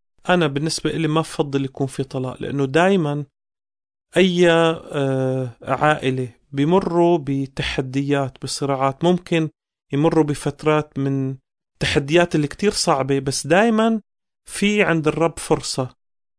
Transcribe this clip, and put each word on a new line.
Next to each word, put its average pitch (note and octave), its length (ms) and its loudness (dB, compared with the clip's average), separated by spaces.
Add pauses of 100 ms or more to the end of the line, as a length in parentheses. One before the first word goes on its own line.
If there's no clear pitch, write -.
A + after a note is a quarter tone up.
(280)
أنا F3 180 2
بالنسبة D3+ 440 -4
إلي D3+ 180 -2
ما D#3 120 0
بفضل C#3 440 -2
يكون C3+ 220 -4
في C3 180 -6
طلاق، C3 380 -8
لأنه C#3 220 -2
دايما D3+ 600 2 (920)
أي، F3 340 4
آه، C3+ 1120 0
عائلة C3 680 -2 (240)
بيمروا E3+ 680 2
بتحديات، C#3 1200 -4
بصراعات، C3+ 640 -2
ممكن E3+ 440 0 (440)
يمروا D#3 320 4
بفترات D3+ 720 -2
من C3+ 380 -4 (440)
تحديات D#3 540 2
اللي D3+ 120 2
كتير G3+ 240 -2
صعبة، C#3 480 0
بس C#3 280 -4
دايما A3 540 2 (440)
في G#3 380 0
عند D#3+ 260 0
الرب D#3 300 0
فرصة C3 500 -4 (500)